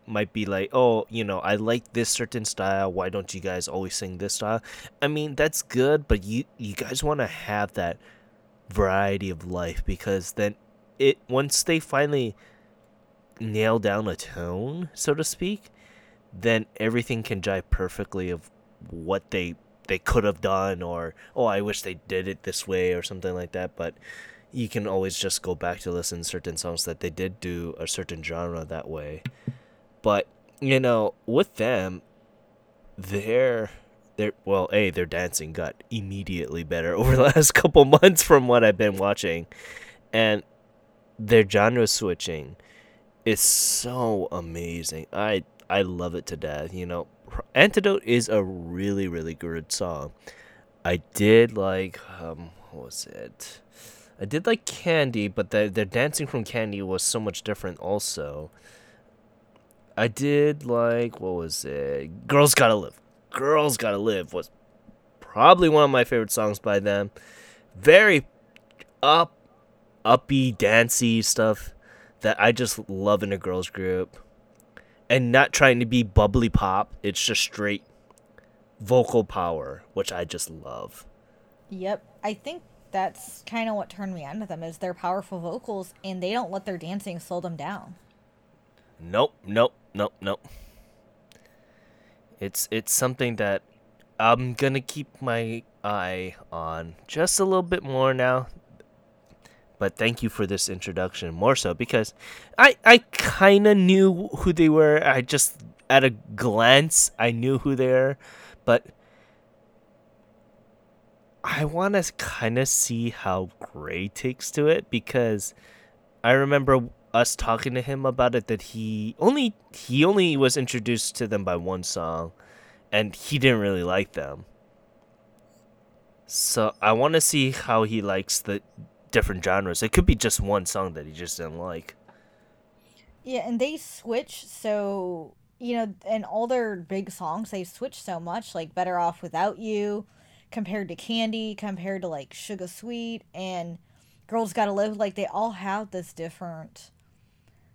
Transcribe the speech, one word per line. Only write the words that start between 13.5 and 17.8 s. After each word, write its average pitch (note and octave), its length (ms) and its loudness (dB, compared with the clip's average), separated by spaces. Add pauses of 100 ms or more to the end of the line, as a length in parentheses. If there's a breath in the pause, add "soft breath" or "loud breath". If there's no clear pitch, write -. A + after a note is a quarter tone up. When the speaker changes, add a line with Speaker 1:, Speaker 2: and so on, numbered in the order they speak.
Speaker 1:
down G#2 280 0
a E2+ 80 -4
tone, A2 800 -8
so - 220 -2
to D#3+ 80 -4
speak, - 460 -6 (640 soft breath)
then A2 360 0 (100)
everything A2+ 460 -2
can G2 180 -6
jive F#2+ 300 -4
perfectly F#2 580 -4